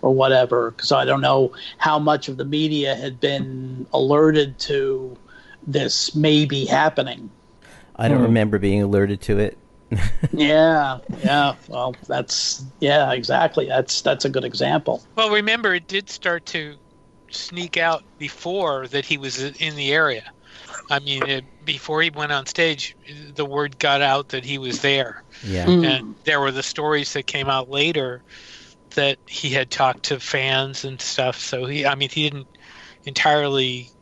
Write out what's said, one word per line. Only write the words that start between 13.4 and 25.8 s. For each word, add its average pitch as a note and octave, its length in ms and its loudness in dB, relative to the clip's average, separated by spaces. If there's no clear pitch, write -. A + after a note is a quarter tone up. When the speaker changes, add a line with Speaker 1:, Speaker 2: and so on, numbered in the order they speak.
Speaker 1:
That's, C3 340 0
that's C#3+ 240 0
a C#3+ 60 2
good C3 140 -2
example. C3+ 580 -2
Speaker 4:
Well, A3 140 2
remember, G#3+ 440 2
it E3+ 140 -4
did G3 200 -4
start E3+ 380 -4
to D3+ 300 -8
sneak F3 460 -8
out E3 260 2
before D3+ 720 -4
that C#3 160 -4
he D3 140 -4
was C3 240 -6
in D3+ 340 -6
the C#3 160 -2
area. D3 300 2
I C#3+ 120 0
mean, C#3 280 -4
it, C3+ 160 -4
before D3+ 380 -4
he E3 80 2
went D3 220 -4
on C3+ 140 -4
stage, D#3 500 -2
the D3 100 -4
word C#3 340 -4
got C#3 240 2
out C#3 280 2
that C3 140 -6
he C#3 140 -6
was B2+ 220 -6
there. C3+ 420 0
Speaker 2:
Yeah. F#2 220 -2
Speaker 1:
Mm. F3 180 6